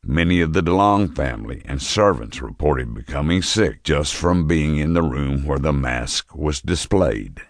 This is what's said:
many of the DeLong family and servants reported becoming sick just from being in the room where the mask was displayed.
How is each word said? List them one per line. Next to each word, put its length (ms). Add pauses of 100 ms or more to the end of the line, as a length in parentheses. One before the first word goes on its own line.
many 380
of 120
the 100
DeLong 520
family 500
and 180
servants 580
reported 540
becoming 480
sick 400
just 320
from 320
being 300
in 180
the 80
room 420
where 140
the 140
mask 640
was 260
displayed. 880